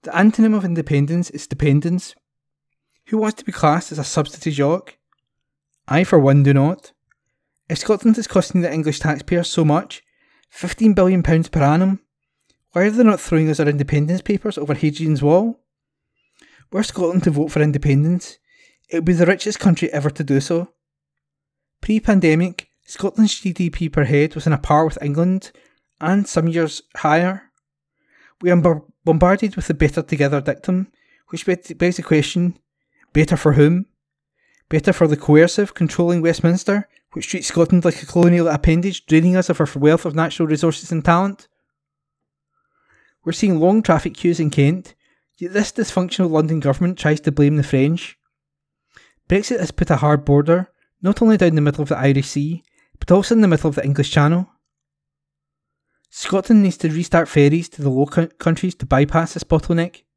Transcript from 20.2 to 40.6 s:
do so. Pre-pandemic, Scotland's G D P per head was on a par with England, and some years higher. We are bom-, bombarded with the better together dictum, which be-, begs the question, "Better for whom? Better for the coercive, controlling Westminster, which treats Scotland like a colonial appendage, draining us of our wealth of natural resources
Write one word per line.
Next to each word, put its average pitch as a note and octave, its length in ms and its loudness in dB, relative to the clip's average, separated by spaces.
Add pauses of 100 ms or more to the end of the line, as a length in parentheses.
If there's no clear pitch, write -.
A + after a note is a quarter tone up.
do C#3 160 0
so. E3+ 320 -4 (1080)
Pre-pandemic, F#3 920 0 (160)
Scotland's - 540 -2
G F#3 120 -4
D E3+ 180 -4
P D#3+ 180 -6
per D3 160 0
head D3 300 0
was D3+ 140 -6
on D#3 40 2
a C#3+ 60 0
par D3+ 260 2
with D3+ 160 -4
England, E3+ 520 -2 (480)
and F#3+ 260 0
some E3 220 -2
years E3 340 -2 (140)
higher. F3 540 0 (880)
We F3 100 0
are F3 60 6
bom-, E3 360 0 (120)
bombarded F3+ 500 2
with - 140 -8
the E3 60 -2
better D3+ 280 0
together C#3+ 380 -2
dictum, F#3 500 -4 (380)
which - 180 -10
be-, F3+ 280 -4
begs F3+ 240 -2
the C#3+ 40 -12
question, E3+ 560 -2 (540)
"Better D#3 240 2
for D3 160 0
whom? D#3 340 2 (840)
Better D#3 240 0
for E3+ 140 2
the D3+ 100 0
coercive, D#3+ 580 2
controlling E3+ 480 -2
Westminster, F3 680 -2 (240)
which - 160 -12
treats D3 200 -8
Scotland E3+ 360 2
like E3+ 160 0
a - 60 -18
colonial F3 400 2
appendage, E3 600 -2
draining E3 280 2
us F#3 140 0
of E3 120 -2
our D3 140 2
wealth D3+ 300 2
of D#3 100 -6
natural D#3+ 320 -4
resources D#3 460 -2